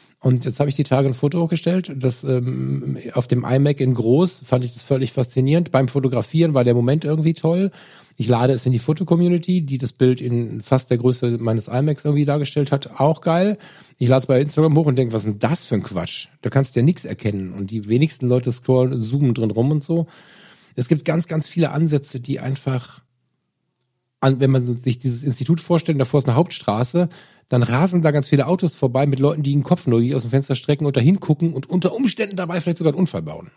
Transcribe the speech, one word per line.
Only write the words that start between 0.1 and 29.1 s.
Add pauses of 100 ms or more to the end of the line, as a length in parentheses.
Und
jetzt
habe
ich
die
Tage
ein
Foto
hochgestellt,
das,
ähm, (160)
auf
dem
iMac
in
groß,
fand
ich
das
völlig
faszinierend.
Beim
Fotografieren
war
der
Moment
irgendwie
toll. (480)
Ich
lade
es
in
die
Fotocommunity,
die
das
Bild
in
fast
der
Größe
meines
iMacs
irgendwie
dargestellt
hat. (100)
Auch
geil. (420)
Ich
lade
es
bei
Instagram
hoch
und
denk,
was
ist
denn
das
für
ein
Quatsch? (140)
Da
kannst
du
ja
nichts
erkennen.
Und
die
wenigsten
Leute
scrollen,
zoomen
drin
rum
und
so. (680)
Es
gibt
ganz,
ganz
viele
Ansätze,
die
einfach (1200)
an,
wenn
man
sich
dieses
Institut
vorstellt,
davor
ist
eine
Hauptstraße, (400)
dann
rasen
da
ganz
viele
Autos
vorbei
mit